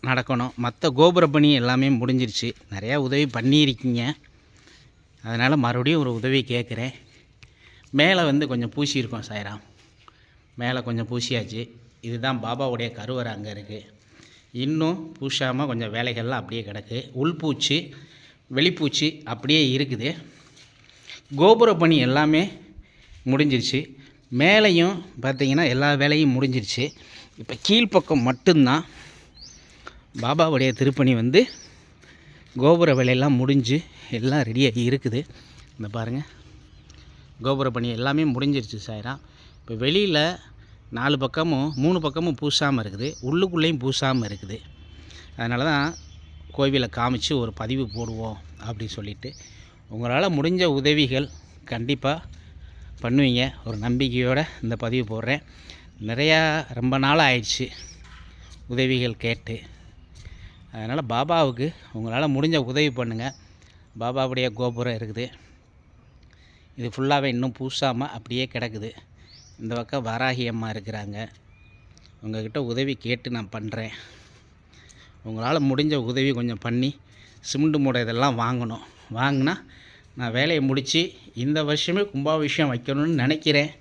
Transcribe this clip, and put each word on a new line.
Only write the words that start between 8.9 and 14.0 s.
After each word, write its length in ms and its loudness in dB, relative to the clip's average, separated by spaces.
சாய்ராம். 340 -10
மேலே 260 -2
கொஞ்சம் 240 -4
பூசியாச்சு. 520 -4
இதுதான் 360 -4
பாபாவுடைய 440 -4
கருவறை 380 -6
அங்க 180 -10
இருக்கு. 260 -14